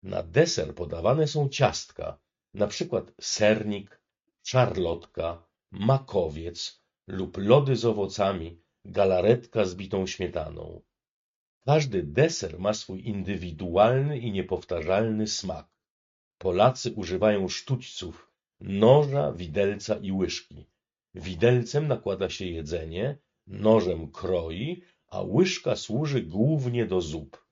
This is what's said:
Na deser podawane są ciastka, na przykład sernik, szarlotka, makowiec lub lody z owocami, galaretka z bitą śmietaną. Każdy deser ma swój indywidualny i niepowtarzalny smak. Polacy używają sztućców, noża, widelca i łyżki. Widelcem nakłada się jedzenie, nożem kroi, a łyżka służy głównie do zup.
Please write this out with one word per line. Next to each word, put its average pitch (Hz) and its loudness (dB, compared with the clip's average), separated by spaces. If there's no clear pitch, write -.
Na 95 -6
deser 82 0
podawane 110 0
są 143 -2
ciastka, - -2
na 101 0
przykład - -4
sernik, 104 0
szarlotka, 85 -2
makowiec 92 -2
lub 95 -8
lody 127 6
z 113 -4
owocami, 98 -2
galaretka 101 2
z 90 -6
bitą 95 -4
śmietaną. 80 -8
Każdy 131 2
deser 85 0
ma 101 0
swój 95 -10
indywidualny 98 2
i 117 -6
niepowtarzalny 95 -2
smak. 87 -8
Polacy 107 2
używają 95 2
sztućców, - -8
noża, 135 4
widelca 98 -2
i 95 -6
łyżki. 87 -4
Widelcem 120 2
nakłada 98 -2
się - -8
jedzenie, 82 -6
nożem 95 2
kroi, 92 -4
a 95 -8
łyżka 123 2
służy 135 -2
głównie 120 0
do 92 0
zup. 78 -8